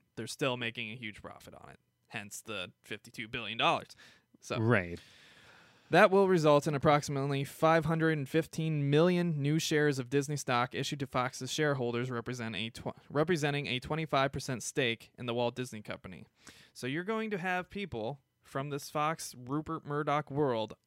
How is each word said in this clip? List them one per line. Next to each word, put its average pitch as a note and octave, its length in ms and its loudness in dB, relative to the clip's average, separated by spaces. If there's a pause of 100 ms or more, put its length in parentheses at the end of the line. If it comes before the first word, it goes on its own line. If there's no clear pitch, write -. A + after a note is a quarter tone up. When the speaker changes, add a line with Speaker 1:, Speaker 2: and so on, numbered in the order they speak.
(160)
Speaker 1:
They're A2+ 100 -8
still B2+ 320 -4
making A#2 340 -6
a A2 40 -12
huge A2 260 -12
profit - 320 -18
on - 160 -20
it, - 80 -20 (300)
hence G#2 360 -12
the G#2 280 -8 (120)
fifty-two - 440 -12
billion A#2 320 -2
dollars. C#3 300 2 (520)
So - 160 -4
Speaker 2:
Right. F#2 400 2 (920)
Speaker 1:
that F3+ 180 8
will G3 180 6
result D3+ 380 6
in D#3+ 80 0
approximately C#3+ 680 2
five D#3+ 420 4
hundred D#3+ 320 2
and C3+ 100 -4
fifteen D#3+ 640 0
million E3+ 500 4
new D3 200 2
shares D3 400 2
of A#2+ 100 -6
Disney C#3+ 280 0
stock B2 360 0
issued C3+ 280 -4
to C#3 40 -6
Fox's B2+ 460 -4
shareholders, B2+ 580 0
represent A#2+ 460 -6
a G#2+ 160 -4
tw-, - 240 -10 (160)
representing D3 560 0
a A#2+ 120 -2
twenty-five D3 520 0
percent C3 320 -6
stake A#2+ 560 -2
in B2 80 -10
the A#2+ 80 -2
Walt A#2+ 200 0
Disney A#2+ 280 -8
Company. - 400 -14 (500)
So - 140 -8
you're D3 160 -4
going A3 280 -4
to G#3 60 -4
have F3+ 320 -4
people C#3 500 -8 (220)
from C#3+ 300 -8
this C#3+ 180 -8
Fox D#3 480 -4
Rupert D3 480 -6
Murdoch D3 460 -2
world B2+ 420 0 (140)